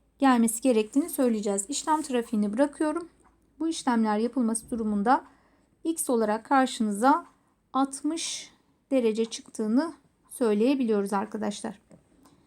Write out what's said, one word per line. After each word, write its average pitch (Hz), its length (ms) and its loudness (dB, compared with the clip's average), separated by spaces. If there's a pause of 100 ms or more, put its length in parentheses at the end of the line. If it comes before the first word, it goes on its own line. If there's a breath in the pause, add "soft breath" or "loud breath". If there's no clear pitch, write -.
(180)
gelmesi 233 440 2
gerektiğini 262 480 2
söyleyeceğiz. 208 580 0
İşlem 302 340 -2
trafiğini 233 500 -2
bırakıyorum. 302 560 0 (500)
Bu 320 100 -4
işlemler 226 500 0
yapılması 226 520 -2
durumunda 220 540 0 (600 soft breath)
X 330 260 -4
olarak 220 340 0
karşınıza 262 800 2 (460)
altmış 269 800 -4 (400)
derece 226 340 2
çıktığını 226 680 -2 (380)
söyleyebiliyoruz 220 800 2
arkadaşlar. 208 640 -6 (680 soft breath)